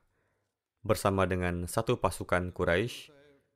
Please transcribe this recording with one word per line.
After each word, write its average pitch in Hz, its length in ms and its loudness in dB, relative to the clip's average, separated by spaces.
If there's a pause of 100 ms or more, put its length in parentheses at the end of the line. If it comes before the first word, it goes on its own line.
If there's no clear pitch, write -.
(840)
bersama 98 420 2
dengan 90 400 -2
satu - 320 -2
pasukan 90 560 -2
Quraisy 90 560 0 (440)